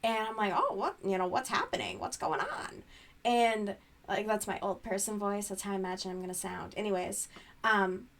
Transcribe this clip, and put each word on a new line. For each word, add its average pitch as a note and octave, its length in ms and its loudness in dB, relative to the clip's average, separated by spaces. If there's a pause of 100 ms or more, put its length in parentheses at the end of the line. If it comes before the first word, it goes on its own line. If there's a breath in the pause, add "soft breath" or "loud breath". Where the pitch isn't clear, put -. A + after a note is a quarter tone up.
And A3 240 0
I'm A3 80 -6
like, G#3 200 2
Oh, C#5 180 2
what, C4+ 320 -2
you F#3+ 120 2
know, F#3 100 2
what's G#3+ 220 0
happening? G3 500 -2
What's - 180 -6
going D#3+ 220 0
on? - 440 -6 (400 loud breath)
And, A3+ 520 4 (320 soft breath)
like, G3+ 200 0
that's G#3+ 200 0
my F#3 140 -2
old F#3+ 220 -2
person G#3 360 -2
voice. G3+ 280 0
That's F#3+ 140 -6
how G3+ 120 -4
I - 20 0
imagine F#3+ 360 -2
I'm F#3 100 -4
gonna F#3 120 -6
sound. F3+ 420 -6
Anyways, G3 520 0 (360 loud breath)
um G3+ 440 4 (120)